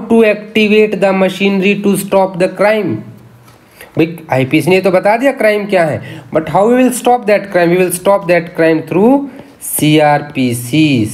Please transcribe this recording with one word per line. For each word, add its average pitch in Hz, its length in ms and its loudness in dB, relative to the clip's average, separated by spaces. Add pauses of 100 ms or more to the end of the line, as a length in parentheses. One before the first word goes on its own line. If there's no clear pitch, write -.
to 226 180 4
activate 208 720 0
the 196 140 2
machinery 190 580 0 (120)
to 202 140 2
stop 190 400 0
the 180 100 0 (100)
crime। 208 360 0 (1000)
भाई - 200 -2 (160)
आईपीसी 131 380 0
ने 185 100 4
तो 190 100 0
बता 185 260 2
दिया 262 160 0
crime 208 340 0
क्या 190 180 0
है, - 380 -6 (100)
but 160 180 -2
how 175 140 2
we 240 120 2
will 254 180 2
stop 247 340 0
that 202 240 0
crime? 170 200 2
We 185 60 2
will 180 160 0
stop 196 340 0
that 170 280 0
crime 160 320 2
through 233 280 2 (480)
सीआरपीसी, 147 1200 0 (280)